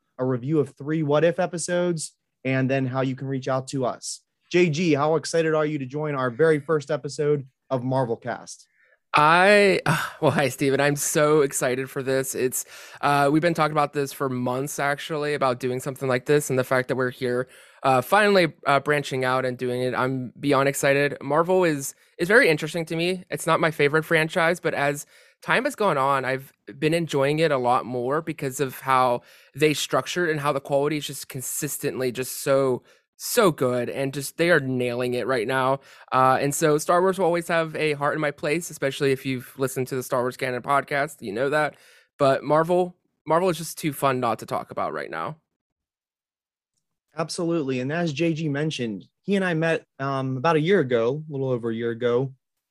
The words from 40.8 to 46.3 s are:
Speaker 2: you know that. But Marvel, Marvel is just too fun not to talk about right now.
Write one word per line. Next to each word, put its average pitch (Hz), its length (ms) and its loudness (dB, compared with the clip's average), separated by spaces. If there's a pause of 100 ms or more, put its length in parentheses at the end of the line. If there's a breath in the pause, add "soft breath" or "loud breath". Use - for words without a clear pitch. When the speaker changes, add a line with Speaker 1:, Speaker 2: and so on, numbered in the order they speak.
Speaker 2:
you 101 100 -6
know 131 180 -2
that. 151 260 0 (420 soft breath)
But 135 240 4
Marvel, 170 540 2 (280)
Marvel 170 240 2
is 160 100 -2
just 160 200 -12
too 151 140 -4
fun 131 260 0
not 113 220 -2
to 113 60 -14
talk - 260 -8
about 87 200 -4
right 76 180 -6
now. 87 260 -6 (1800)